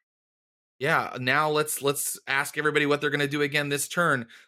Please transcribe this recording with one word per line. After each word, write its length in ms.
Yeah, 420
now 280
let's, 320
let's 460
ask 300
everybody 300
what 120
they're 120
gonna 160
do 160
again 260
this 180
turn. 400